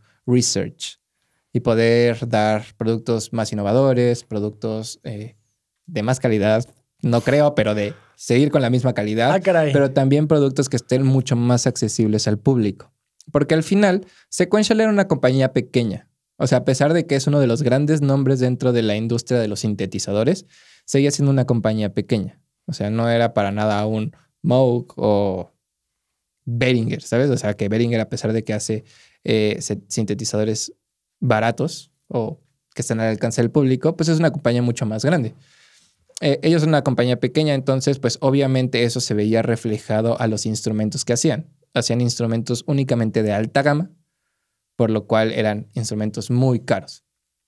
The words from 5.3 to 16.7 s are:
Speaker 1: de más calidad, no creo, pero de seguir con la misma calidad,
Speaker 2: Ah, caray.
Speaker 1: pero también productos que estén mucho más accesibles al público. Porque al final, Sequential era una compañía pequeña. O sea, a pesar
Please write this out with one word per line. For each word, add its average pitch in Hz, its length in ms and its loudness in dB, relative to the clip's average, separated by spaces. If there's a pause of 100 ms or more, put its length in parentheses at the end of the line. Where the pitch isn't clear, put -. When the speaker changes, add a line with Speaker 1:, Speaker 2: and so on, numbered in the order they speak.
Speaker 1:
de 110 160 -4
más 123 180 0
calidad, 110 440 2 (380)
no 120 180 2
creo, 147 340 2
pero 107 200 2
de 104 200 -4 (220)
seguir 135 340 2
con 147 120 2
la 117 80 0
misma 127 240 0
calidad, 110 380 0
Speaker 2:
Ah, 190 80 0
caray. 170 320 2
Speaker 1:
pero 139 180 4
también 139 380 2
productos 139 400 2
que - 80 -2
estén 127 280 0
mucho 131 320 2
más 120 300 2
accesibles 107 600 0
al 104 120 0
público. 113 540 0 (380)
Porque 170 240 2
al 160 80 2
final, 196 440 0 (240)
Sequential 208 500 2
era 220 100 2
una 202 180 2
compañía 131 440 2
pequeña. 120 560 -2 (300)
O 127 80 0
sea, 127 120 4
a 123 60 -2
pesar 139 300 2